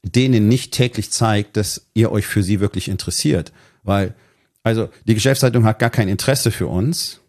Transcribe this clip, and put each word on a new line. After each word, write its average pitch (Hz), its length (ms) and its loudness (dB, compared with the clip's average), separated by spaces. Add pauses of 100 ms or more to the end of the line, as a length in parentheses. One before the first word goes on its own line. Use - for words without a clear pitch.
denen 120 440 2
nicht 123 240 0
täglich 120 400 -2
zeigt, 107 460 0
dass - 360 -6
ihr 113 180 2
euch 101 140 -2
für - 180 0
sie 95 160 0
wirklich 95 280 -2
interessiert. 92 640 -4 (320)
Weil, 98 320 -2 (480)
also 113 260 0 (160)
die 113 80 2
Geschäftsleitung 123 520 2
hat 110 140 2
gar 117 100 2
kein 110 180 0
Interesse 110 440 0
für 92 160 -4
uns 98 600 -4